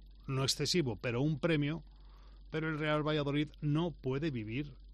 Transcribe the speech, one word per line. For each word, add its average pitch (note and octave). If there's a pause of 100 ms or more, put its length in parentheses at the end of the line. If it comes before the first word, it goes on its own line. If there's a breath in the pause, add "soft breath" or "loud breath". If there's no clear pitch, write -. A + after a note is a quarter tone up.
(260)
no C3+
excesivo, C3+
pero A#2+
un D3+
premio, D#3 (680 soft breath)
pero D#3+
el D#3
Real D3+
Valladolid D3 (120)
no D#3
puede C#3
vivir, B2+ (200)